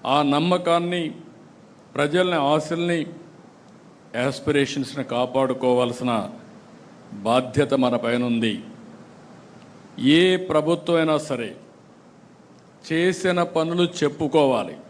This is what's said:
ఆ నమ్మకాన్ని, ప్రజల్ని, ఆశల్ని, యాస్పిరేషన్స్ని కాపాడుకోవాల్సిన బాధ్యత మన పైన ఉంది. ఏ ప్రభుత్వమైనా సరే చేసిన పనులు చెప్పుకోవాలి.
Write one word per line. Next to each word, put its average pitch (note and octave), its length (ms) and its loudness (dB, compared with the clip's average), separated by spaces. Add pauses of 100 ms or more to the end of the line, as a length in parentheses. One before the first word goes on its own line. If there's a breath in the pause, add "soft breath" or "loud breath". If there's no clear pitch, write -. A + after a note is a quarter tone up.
(140)
ఆ - 20 4 (160)
నమ్మకాన్ని, F3 680 0 (920)
ప్రజల్ని, E3+ 420 0 (160)
ఆశల్ని, E3+ 440 -2 (1200)
యాస్పిరేషన్స్ని C#3 920 -2
కాపాడుకోవాల్సిన B2 1000 0 (1160)
బాధ్యత C3 440 2 (120)
మన A#2+ 120 2 (100)
పైన A#2+ 240 0
ఉంది. A2+ 240 0 (1600)
ఏ F3+ 60 6 (260)
ప్రభుత్వమైనా D#3+ 680 2 (120)
సరే A#2 220 -6 (1400)
చేసిన F3 500 0 (180)
పనులు E3+ 300 2 (140)
చెప్పుకోవాలి. C#3+ 760 2 (140)